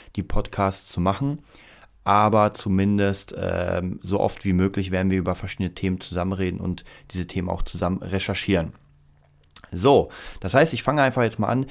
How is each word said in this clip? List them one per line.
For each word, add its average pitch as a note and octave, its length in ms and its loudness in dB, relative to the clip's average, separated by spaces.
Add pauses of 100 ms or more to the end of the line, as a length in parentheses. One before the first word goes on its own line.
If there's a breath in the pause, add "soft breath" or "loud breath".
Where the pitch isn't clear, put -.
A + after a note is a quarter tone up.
(140 loud breath)
die G2+ 80 -4
Podcasts - 720 0
zu - 80 -2
machen. C3+ 420 0 (640 loud breath)
Aber G#2 480 4
zumindest, G2 880 0
ähm, F2+ 640 -4
so F#2+ 160 -2
oft G#2 260 -2
wie G2 80 2
möglich F#2 380 2
werden F#2+ 200 0
wir F#2+ 80 2
über F2 180 -2
verschiedene F#2 380 -6
Themen F#2 260 -2
zusammen F2+ 320 -4
reden F#2 260 -4
und F2+ 260 -6 (280 loud breath)
diese F2+ 160 -4
Themen F2+ 200 -4
auch F2+ 140 -2
zusammen F#2 400 -2
recherchieren. F#2+ 680 -2 (1000)
So, G2+ 380 4 (300 loud breath)
das F#2 120 -4
heißt, D3 220 4
ich A2+ 80 -4
fange C#3+ 200 2
einfach B2+ 200 2
jetzt A2 160 0
mal G#2 100 0
an C3 220 0